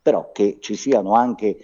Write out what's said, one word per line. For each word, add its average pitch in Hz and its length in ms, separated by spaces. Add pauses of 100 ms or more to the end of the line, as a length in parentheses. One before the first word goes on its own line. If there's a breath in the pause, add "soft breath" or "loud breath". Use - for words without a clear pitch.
però 104 300
che - 300
ci 107 160
siano 107 380
anche 113 500